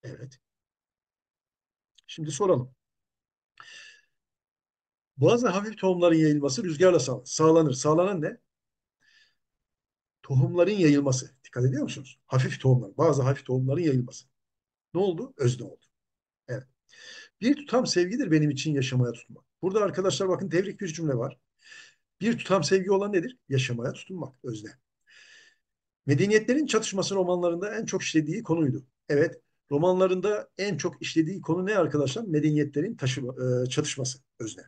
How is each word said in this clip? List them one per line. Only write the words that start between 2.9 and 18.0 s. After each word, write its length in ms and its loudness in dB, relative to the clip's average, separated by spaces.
Bazı 300 4
hafif 300 -4
tohumların 380 2
yayılması 480 2
rüzgarla 360 4
sağ-, 260 -4
sağlanır. 480 4
Sağlanan 480 0
ne? 160 -6
Tohumların 480 2
yayılması. 600 2
Dikkat 220 -4
ediyor 180 0
musunuz? 440 -12
Hafif 340 -2
tohumlar, 360 2
bazı 260 2
hafif 220 0
tohumların 360 -2
yayılması. 440 -2
Ne 80 -2
oldu? 360 -2
Özne 280 -2
oldu. 200 -20
Evet. 160 -10
Bir 140 2
tutam 320 -2
sevgidir 440 0